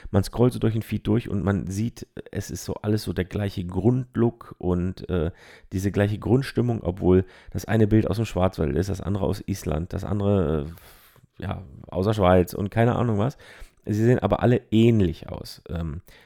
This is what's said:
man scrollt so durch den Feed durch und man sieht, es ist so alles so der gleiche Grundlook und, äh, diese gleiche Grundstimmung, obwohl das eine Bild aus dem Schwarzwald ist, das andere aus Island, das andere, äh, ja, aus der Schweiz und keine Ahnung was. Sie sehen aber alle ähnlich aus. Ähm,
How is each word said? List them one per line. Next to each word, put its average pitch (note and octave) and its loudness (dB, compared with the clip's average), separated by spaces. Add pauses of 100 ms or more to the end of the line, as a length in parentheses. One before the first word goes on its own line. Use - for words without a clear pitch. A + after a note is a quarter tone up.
(120)
man G2+ 4
scrollt B2 2
so - -6
durch A2+ 0
den A2 -2
Feed - -6
durch A2 0
und G2+ -4
man F#2+ 0
sieht, G#2 -6 (240)
es - -8
ist - -10
so - -8
alles G#2+ -2
so F#2 -6
der F2+ -2
gleiche G2+ -6
Grundlook A#2 0
und, F2+ -2
äh, F2 0 (400)
diese F#2+ -2
gleiche G2+ 0
Grundstimmung, A#2+ 0
obwohl F#2 4 (260)
das - -6
eine A2 4
Bild A2 4
aus G#2+ -2
dem A2+ -2
Schwarzwald F2 0
ist, E2+ 0
das F#2+ -6
andere G2 -4
aus F#2+ -2
Island, E2+ -4
das F#2 -6
andere, F#2 0 (720)
äh, - -10
ja, F#2+ -8 (240)
aus F#2+ -2
der A2 0
Schweiz F#2 4
und G2+ -4
keine A#2 2
Ahnung A2+ 0
was. A#2 -2 (480)
Sie G#2+ 0
sehen B2 4
aber - 0
alle A#2 4 (100)
ähnlich G#2+ 4
aus. - -14
Ähm, E2 -6 (240)